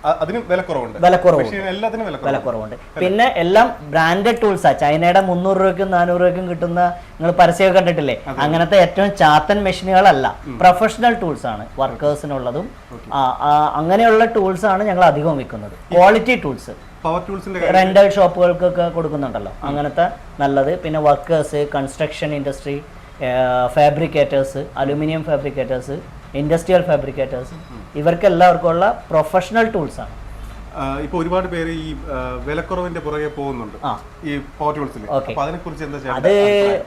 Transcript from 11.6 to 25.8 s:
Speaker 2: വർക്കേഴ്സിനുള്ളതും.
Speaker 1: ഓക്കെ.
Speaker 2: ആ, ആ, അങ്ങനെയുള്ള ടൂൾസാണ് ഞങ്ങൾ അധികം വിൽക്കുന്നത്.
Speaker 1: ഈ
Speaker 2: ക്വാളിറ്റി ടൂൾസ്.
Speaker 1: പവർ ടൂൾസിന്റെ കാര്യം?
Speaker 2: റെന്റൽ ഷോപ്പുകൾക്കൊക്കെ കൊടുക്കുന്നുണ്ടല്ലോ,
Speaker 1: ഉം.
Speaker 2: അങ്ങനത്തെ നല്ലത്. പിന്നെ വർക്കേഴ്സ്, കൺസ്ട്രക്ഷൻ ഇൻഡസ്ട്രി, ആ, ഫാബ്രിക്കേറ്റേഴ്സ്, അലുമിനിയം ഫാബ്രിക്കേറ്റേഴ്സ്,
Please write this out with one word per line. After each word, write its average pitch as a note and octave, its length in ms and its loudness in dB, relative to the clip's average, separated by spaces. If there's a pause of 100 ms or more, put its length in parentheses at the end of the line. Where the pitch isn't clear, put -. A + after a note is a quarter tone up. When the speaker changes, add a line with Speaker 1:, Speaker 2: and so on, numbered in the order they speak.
Speaker 2:
വർക്കേഴ്സിനുള്ളതും. C#3 920 -4 (240)
Speaker 1:
ഓക്കെ. A#2 200 -18
Speaker 2:
ആ, C#3 60 -2
ആ, D3 560 2
അങ്ങനെയുള്ള A3 500 4
ടൂൾസാണ് G3 580 0
ഞങ്ങൾ F3+ 200 2
അധികം D3+ 340 2
വിൽക്കുന്നത്. G#2+ 340 -10 (200)
Speaker 1:
ഈ E3+ 40 -2
Speaker 2:
ക്വാളിറ്റി A3 480 6
ടൂൾസ്. - 280 -8 (320)
Speaker 1:
പവർ E3 260 -2
ടൂൾസിന്റെ F#3+ 300 -10
കാര്യം? F3 160 0
Speaker 2:
റെന്റൽ F#3+ 340 6
ഷോപ്പുകൾക്കൊക്കെ F3+ 800 2
കൊടുക്കുന്നുണ്ടല്ലോ, C#3 640 -6
Speaker 1:
ഉം. - 160 -12
Speaker 2:
അങ്ങനത്തെ D3 420 -2 (300)
നല്ലത്. C#3 400 0
പിന്നെ D#3 200 -4
വർക്കേഴ്സ്, D3 760 0
കൺസ്ട്രക്ഷൻ D3+ 580 -6
ഇൻഡസ്ട്രി, C#3+ 500 -8 (320)
ആ, B2+ 520 0
ഫാബ്രിക്കേറ്റേഴ്സ്, D3 1000 0 (100)
അലുമിനിയം D3+ 460 -2
ഫാബ്രിക്കേറ്റേഴ്സ്, C#3 760 -4 (340)